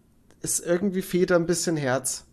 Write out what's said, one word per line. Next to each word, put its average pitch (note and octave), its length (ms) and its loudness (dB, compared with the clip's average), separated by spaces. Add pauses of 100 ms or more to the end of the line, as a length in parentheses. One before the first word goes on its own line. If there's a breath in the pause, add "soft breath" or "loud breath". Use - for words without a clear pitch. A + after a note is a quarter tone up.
(420)
ist - 220 -2
irgendwie F3+ 380 0
fehlt F3+ 280 0
da F3+ 60 6
ein E3+ 100 2
bisschen E3+ 300 0
Herz. C3 560 -2